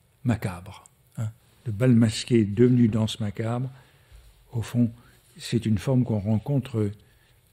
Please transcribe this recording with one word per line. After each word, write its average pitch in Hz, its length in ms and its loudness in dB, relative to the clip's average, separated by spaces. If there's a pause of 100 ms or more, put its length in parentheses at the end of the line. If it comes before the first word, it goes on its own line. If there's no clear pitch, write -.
(240)
macabre, 92 680 -6 (280)
hein. 110 120 -6 (380)
Le 117 40 -6
bal 123 220 2
masqué 117 460 2
est 107 60 2
devenu 120 420 4
danse 110 320 -2
macabre. 117 500 -6 (840)
Au 113 100 -4
fond, 120 280 0 (460)
c'est - 300 -4
une 110 100 2
forme 127 260 0
qu'on 113 140 -2
rencontre 107 720 -2 (640)